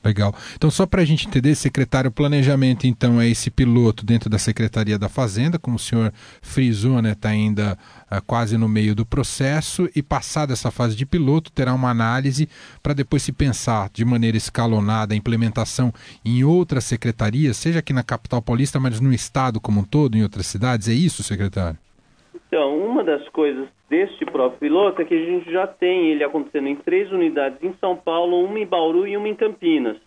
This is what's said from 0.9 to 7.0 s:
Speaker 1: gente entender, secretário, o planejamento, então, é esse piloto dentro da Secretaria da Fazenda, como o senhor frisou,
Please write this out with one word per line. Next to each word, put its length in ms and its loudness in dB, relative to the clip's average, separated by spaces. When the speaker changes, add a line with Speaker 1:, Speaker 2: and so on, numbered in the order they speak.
Speaker 1:
gente 240 2
entender, 280 2
secretário, 540 0
o 40 -6
planejamento, 720 2
então, 340 4
é 80 4
esse 220 0
piloto 560 4
dentro 240 2
da 80 0
Secretaria 600 0
da 120 -2
Fazenda, 480 -2
como 180 -4
o 40 -4
senhor 340 0
frisou, 600 0